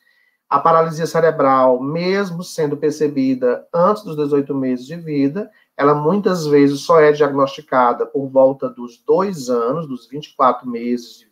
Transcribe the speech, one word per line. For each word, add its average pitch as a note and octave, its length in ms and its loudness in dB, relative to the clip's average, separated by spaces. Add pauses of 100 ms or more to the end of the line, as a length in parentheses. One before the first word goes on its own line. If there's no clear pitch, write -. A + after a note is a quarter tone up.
(480)
A D3 120 0
paralisia E3 460 2
cerebral, C3+ 760 2
mesmo F3 640 -4
sendo D3 340 -6
percebida C3+ 960 -2
antes G3 320 2
dos E3+ 100 -10
dezoito C#3+ 400 -2
meses C3 320 -4
de D#3+ 100 -12
vida, D#3 540 -4 (260)
ela C#3+ 180 2
muitas F3 520 0
vezes C#3+ 340 4
só E3 200 4
é D3+ 120 6
diagnosticada C3+ 920 0
por C#3 220 -4
volta C3+ 400 2
dos A#2+ 300 -16
dois D#3+ 520 -2
anos, B2+ 360 -2
dos B2+ 200 -12
vinte D3 220 -14
e - 80 -20
quatro B2+ 320 0
meses A#2+ 500 -6
de - 140 -20